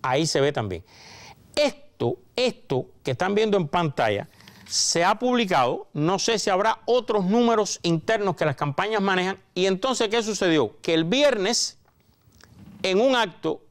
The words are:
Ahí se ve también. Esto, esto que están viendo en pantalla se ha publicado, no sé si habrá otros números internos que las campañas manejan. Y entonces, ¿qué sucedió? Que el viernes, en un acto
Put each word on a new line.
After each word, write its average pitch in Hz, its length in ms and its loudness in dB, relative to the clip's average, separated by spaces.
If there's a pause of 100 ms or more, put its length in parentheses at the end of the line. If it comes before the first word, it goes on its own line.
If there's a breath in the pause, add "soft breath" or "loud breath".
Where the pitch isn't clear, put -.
Ahí 139 240 0
se 151 140 0
ve 143 120 2
también. 98 320 -6 (680 loud breath)
Esto, - 640 -2 (200)
esto 190 500 -4 (160)
que 139 100 -4
están 185 220 -2
viendo 214 220 2
en 170 120 0
pantalla 131 600 -2 (400 loud breath)
se - 360 0
ha 202 140 2
publicado, 208 760 0
no 165 240 0
sé 226 200 -2
si 208 120 -2
habrá 202 340 0
otros 226 400 0
números 220 580 2
internos 180 540 0
que - 80 0
las 147 120 0
campañas 190 440 -2
manejan. 190 380 0 (160)
Y 180 120 0
entonces, 226 420 0
¿qué 233 140 0
sucedió? 170 580 0
Que 165 140 -2
el 160 100 2
viernes, 226 760 0 (1040)
en 190 180 0
un 262 160 2
acto 160 540 -4